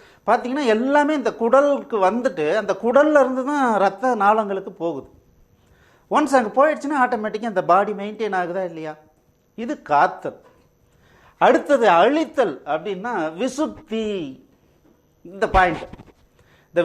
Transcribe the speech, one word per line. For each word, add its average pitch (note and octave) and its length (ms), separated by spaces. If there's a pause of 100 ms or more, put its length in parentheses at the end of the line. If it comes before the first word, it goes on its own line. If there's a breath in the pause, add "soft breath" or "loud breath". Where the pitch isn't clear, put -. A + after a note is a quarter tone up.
(280 loud breath)
பார்த்தீங்கன்னா, A#3+ 380
எல்லாமே C#4 500
இந்த A#3 180
குடலுக்கு A#3 640
வந்துட்டு, F#3+ 580
அந்த G#3 260
குடல்ல C#4+ 380
இருந்து B3+ 260
தான் C#4+ 180 (140)
ரத்த G3 380
நாளங்களுக்கு G3+ 540
போகுது. E3 380 (1040 soft breath)
ஒன்ஸ் C4+ 240
அங்க A3 180
போயிடுச்சுன்னா, C#4+ 480
ஆட்டோமேட்டிக்கா A3 500
அந்த F3+ 120
பாடி G3 300
மெயின்டெயின் G3+ 460
ஆகுதா F3+ 240
இல்லையா? D#3+ 300 (640)
இது B3 240
காத்தல். - 580 (1040 soft breath)
அடுத்தது C4 480
அழித்தல் A3 680 (100)
அப்படின்னா F3+ 480 (200)
விசுப்தி. A3 760 (1160)
இந்த F#3+ 240
பாயிண்ட், F3+ 340 (920 soft breath)
இந்த F3 100